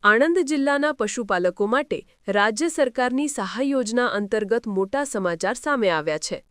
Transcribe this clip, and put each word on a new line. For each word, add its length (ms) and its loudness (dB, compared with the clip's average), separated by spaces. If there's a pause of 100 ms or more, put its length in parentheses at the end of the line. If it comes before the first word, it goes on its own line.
આણંદ 360 4
જિલ્લાના 540 0
પશુપાલકો 720 -2
માટે 300 0 (300)
રાજ્ય 420 2
સરકારની 580 0
સહાય 380 -4
યોજના 420 0
અંતર્ગત 600 -2
મોટા 380 -2
સમાચાર 500 -2
સામે 340 0
આવ્યા 280 0
છે. 200 -6 (140)